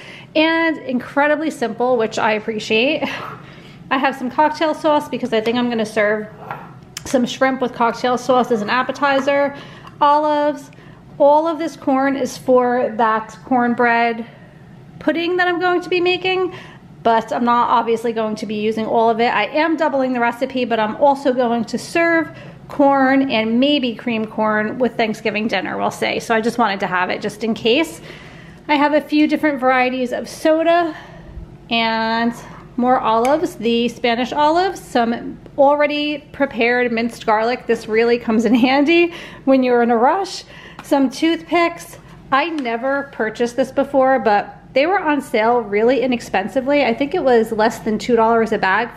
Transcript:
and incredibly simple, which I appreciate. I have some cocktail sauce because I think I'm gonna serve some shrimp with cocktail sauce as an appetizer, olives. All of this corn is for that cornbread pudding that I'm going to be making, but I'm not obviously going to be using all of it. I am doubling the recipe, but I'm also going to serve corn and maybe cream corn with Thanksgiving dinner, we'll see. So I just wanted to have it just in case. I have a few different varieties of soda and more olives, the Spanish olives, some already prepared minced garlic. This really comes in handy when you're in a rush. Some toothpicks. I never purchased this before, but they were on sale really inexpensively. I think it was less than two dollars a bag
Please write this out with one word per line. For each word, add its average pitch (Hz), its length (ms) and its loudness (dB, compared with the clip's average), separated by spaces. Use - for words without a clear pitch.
and 320 440 2
incredibly 285 720 0
simple, 247 460 -2
which 220 220 -2
I 214 140 2
appreciate. 220 720 -2
I 262 80 0
have 269 180 0
some 254 140 -6
cocktail 302 440 0
sauce 294 340 0
because 247 240 -6
I 226 80 2
think 233 180 0
I'm 240 100 0
gonna 226 180 -2
serve 214 400 -2
some 247 220 0
shrimp 262 340 0
with 247 140 -4
cocktail 240 420 0
sauce 254 340 0
as 220 120 0
an 202 80 -4
appetizer, 277 840 0
olives. 294 680 2
All 294 280 6
of 330 120 -2
this 302 180 -6
corn 269 400 0
is 254 200 -4
for 247 600 2
that 220 480 0
cornbread 233 840 0
pudding 339 380 -2
that 359 100 2
I'm 349 140 0
going 359 220 0
to 349 60 -10
be 359 120 0
making, 370 540 0
but 226 300 0
I'm 240 120 -2
not 240 240 2
obviously 233 440 0
going 220 240 -4
to 214 100 -8
be 214 80 -6
using 214 320 -2
all 233 240 2
of 220 100 0
it. 240 80 2
I 208 180 0
am 311 300 0
doubling 269 380 0
the 247 60 -2
recipe, 247 440 -2
but 226 160 0
I'm 214 160 -2
also 277 360 2
going 240 340 0
to 233 120 -4
serve 339 580 0
corn 269 600 2
and 226 300 0
maybe 269 340 2
cream 220 300 -4
corn 214 540 -2
with 247 180 -2
Thanksgiving 214 500 -2
dinner, 190 300 -4
we'll 202 140 -2
see. - 280 -4
So - 160 -2
I 220 60 2
just 233 160 -2
wanted 202 240 0
to 202 60 -2
have 180 240 -2
it - 100 -4
just 202 240 -8
in 220 80 0
case. 247 480 0
I 294 100 2
have 285 180 2
a 302 60 2
few 302 280 2
different 294 320 0
varieties 254 520 0
of 226 140 -6
soda 330 720 0
and 226 640 -2
more 254 220 2
olives, 254 580 0
the 233 320 0
Spanish 240 440 -2
olives, 330 480 2
some 233 580 -2
already 294 600 2
prepared 247 580 0
minced 233 340 -4
garlic. 226 420 0
This 226 200 -2
really 233 320 2
comes 226 260 0
in 233 100 4
handy 285 580 4
when 269 180 4
you're 247 200 4
in 233 80 2
a 240 60 4
rush. 311 480 0
Some 277 280 2
toothpicks. 330 880 -2
I 294 180 2
never 269 600 -4
purchased 233 420 -4
this 262 160 -2
before, 269 480 2
but 208 420 0
they 277 140 4
were 381 120 2
on 294 220 0
sale 226 400 0
really 226 400 2
inexpensively. 254 840 0
I 226 80 2
think 277 220 -4
it 359 80 -2
was 233 300 2
less 214 260 0
than 214 180 -4
two 233 200 0
dollars 226 340 2
a 214 80 0
bag 208 380 0